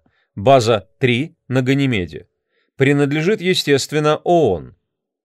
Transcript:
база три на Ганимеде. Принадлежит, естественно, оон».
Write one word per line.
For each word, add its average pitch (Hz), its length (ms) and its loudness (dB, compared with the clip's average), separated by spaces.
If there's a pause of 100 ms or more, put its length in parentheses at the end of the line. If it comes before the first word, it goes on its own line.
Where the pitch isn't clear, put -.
(340)
база 113 640 2
три 127 400 -2 (100)
на 127 140 -2
Ганимеде. 123 640 -2 (480)
Принадлежит, 143 640 0
естественно, 151 840 0
оон». 95 520 0 (480)